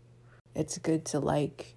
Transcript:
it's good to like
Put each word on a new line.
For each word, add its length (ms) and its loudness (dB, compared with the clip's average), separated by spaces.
it's 240 -2
good 280 2
to 140 0
like 580 0